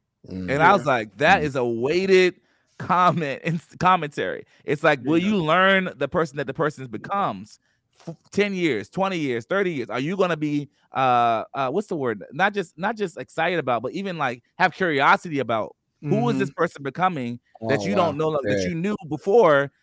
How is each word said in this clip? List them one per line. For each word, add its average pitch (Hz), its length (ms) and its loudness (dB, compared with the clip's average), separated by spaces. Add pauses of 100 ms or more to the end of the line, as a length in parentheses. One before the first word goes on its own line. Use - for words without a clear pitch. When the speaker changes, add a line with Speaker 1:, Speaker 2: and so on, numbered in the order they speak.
(260)
Speaker 1:
Mm. 95 240 -8
Speaker 2:
And 143 140 2
I 180 100 8
was 175 120 0
Speaker 3:
Yeah. - 0 -
Speaker 2:
like, 113 320 0
"That 160 260 4
Speaker 1:
Mm. - 0 -
Speaker 2:
is 139 120 -4
a 127 100 0
weighted 180 720 2 (440)
comment 170 640 2
and 165 120 -2
s-, - 240 -10
commentary." 147 680 0 (200)
It's 151 180 -2
like, 151 200 4
will 151 140 2
Speaker 3:
Yeah. - 0 -
Speaker 2:
you 202 200 2
learn 185 600 2
the 139 100 -2
person 156 300 -4
that 135 100 -6
the 135 60 -6
person 143 340 -4
becomes 110 720 -6 (480)
f-, 165 80 -12 (160)
ten 202 220 0
years, 147 360 -2
twenty 190 300 -2
years, 123 260 -2
thirty 185 280 0
years? 120 160 -6
Are 117 100 -4
you 160 160 -2
gonna 180 220 2
be, 147 320 -4 (240)
uh, 120 500 2 (100)
uh, 131 160 -2
what's 190 180 -4
the 190 100 -6
word? 117 340 -4
Not 190 220 0
just, 196 240 -8
not 202 180 -4
just 208 220 -6
excited 165 420 -2
about, 123 220 -2
but 117 120 -6
even, 190 240 -8
like, 127 260 -4 (140)
have 180 160 2
curiosity 160 680 2
about 113 360 -4 (320)
who 143 220 2
is - 80 0
this 190 120 -2
Speaker 3:
Mm-hmm. - 20 -12
Speaker 2:
person 165 320 -4
becoming 135 560 -2 (280)
that 139 160 0
Speaker 1:
Oh, - 20 -4
Speaker 2:
you 190 80 -2
Speaker 1:
wow. - 20 -2
Speaker 2:
don't 165 220 0
know 156 300 -2
that 101 160 0
Speaker 1:
Yeah. 90 60 -2
Speaker 2:
you 87 40 -2
knew 185 220 -2 (140)
before, 151 600 4 (120)